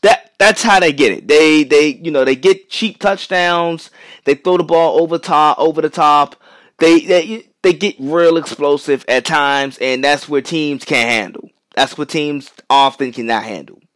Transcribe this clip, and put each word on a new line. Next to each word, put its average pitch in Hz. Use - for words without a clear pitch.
that, -
that's 202
how 202
they 165
get 135
it. -
They, 156
they, 151
you 160
know, 139
they 135
get 190
cheap -
touchdowns. 175
They 143
throw 180
the 170
ball 165
over 165
top, 151
over 156
the 156
top. 147
They, 165
they, 175
they 185
get 175
real 165
explosive 143
at 123
times, 139
and 131
that's 143
where 143
teams 147
can't 120
handle. 107
That's 135
what 147
teams 147
often 135
cannot 113
handle. 80